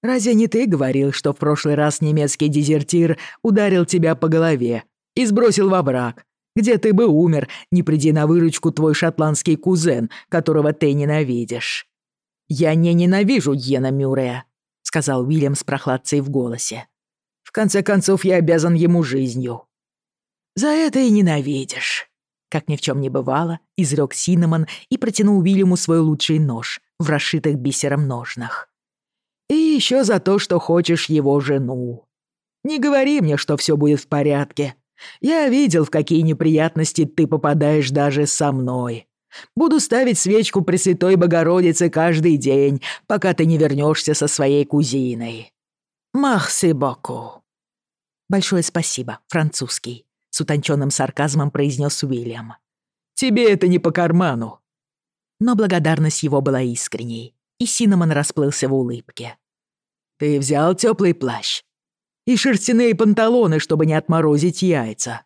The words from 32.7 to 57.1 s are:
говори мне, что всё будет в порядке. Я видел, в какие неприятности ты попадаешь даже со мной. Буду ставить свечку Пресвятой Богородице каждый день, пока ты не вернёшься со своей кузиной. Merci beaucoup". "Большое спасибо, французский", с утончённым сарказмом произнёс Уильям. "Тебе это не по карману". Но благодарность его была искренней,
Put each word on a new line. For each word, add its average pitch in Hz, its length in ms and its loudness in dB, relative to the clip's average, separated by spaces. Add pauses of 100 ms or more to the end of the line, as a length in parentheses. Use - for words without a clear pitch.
говори 277 420 2
мне, 151 160 0
что 143 200 -4
всё 156 180 0
будет 147 260 2
в - 60 -20
порядке. 143 680 -2 (440)
Я 302 300 0
видел, 226 340 2
в 143 60 -4
какие 156 320 0
неприятности 160 840 0
ты 151 200 0
попадаешь 147 640 0
даже 143 380 0
со 143 240 -2
мной. 127 560 -6 (480)
Буду 311 240 2
ставить 240 400 0
свечку 202 420 2
Пресвятой 180 540 2
Богородице 170 720 2
каждый 160 480 2
день, 139 440 2 (260)
пока 196 260 0
ты 165 120 0
не 160 120 2
вернёшься 147 560 0
со 151 140 -2
своей 143 380 2
кузиной. 120 840 -4 (640)
Merci 220 580 0
beaucoup". 123 680 -6 (880)
"Большое 185 340 0
спасибо, 123 640 -6
французский", 135 800 -4 (240)
с - 120 -6
утончённым 147 480 -2
сарказмом 143 640 -4
произнёс 143 520 -2
Уильям. 117 520 -8 (580)
"Тебе 233 380 2
это 185 160 2
не 175 120 4
по 165 120 0
карману". 165 680 0 (800)
Но 240 160 2
благодарность 160 680 0
его 139 180 0
была 135 200 0
искренней, 117 760 -8 (240)